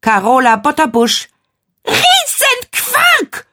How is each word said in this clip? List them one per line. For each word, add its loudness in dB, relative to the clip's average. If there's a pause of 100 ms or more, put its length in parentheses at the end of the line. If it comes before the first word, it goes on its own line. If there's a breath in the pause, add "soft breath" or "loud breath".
Carola 2
Botterbusch. -2 (560)
Riesenquark -2